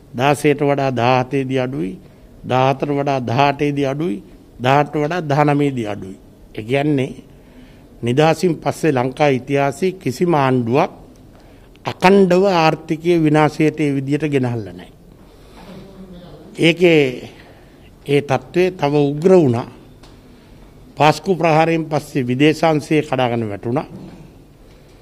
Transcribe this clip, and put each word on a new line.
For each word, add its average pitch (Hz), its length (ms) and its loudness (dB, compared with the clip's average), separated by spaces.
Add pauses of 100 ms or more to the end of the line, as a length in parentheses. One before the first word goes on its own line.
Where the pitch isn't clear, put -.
(100)
දාසේට 139 500 0
වඩා 139 300 0
දාහතේදී 127 680 0
අඩුයි, 139 340 -4 (480)
දාහතර 131 480 0
වඩා 143 320 -2
දහඅටේදී 139 680 0
අඩුයි, 156 300 -4 (400)
දාහටට 143 400 2
වඩා 156 260 -2
දහනවයේදී 143 640 0
අඩුයි. 101 300 -10 (340)
ඒ - 120 -12
කියන්නේ, 139 500 -2 (880)
නිදහසින් 151 580 0
පස්සේ 147 360 -2
ලංකා 131 360 0
ඉතිහාසයේ 139 640 -2
කිසිම 175 420 -2
ආණ්ඩුවක් 131 580 0 (920)
අකණ්ඩව 185 680 4
ආර්ථිකය 160 720 0
විනාශයට 151 580 2
ඒ 147 140 0
විදියට 139 320 -2
ගෙනහල්ලා 120 480 -4
නැහැ. 90 180 -20 (1600)
ඒකේ 165 440 4 (1040)
ඒ 143 180 0
තත්ත්වය 143 480 -2
තව 147 240 -4 (100)
උග්‍ර 147 280 0
වුණා. 131 360 2 (1200)
පාස්කු 151 440 0
ප්‍රහාරයෙන් 160 480 2
පස්සේ 147 420 -4
විදේශාංශය 151 760 2
කඩාගෙන 120 460 -2
වැටුණා. 117 380 -6 (1160)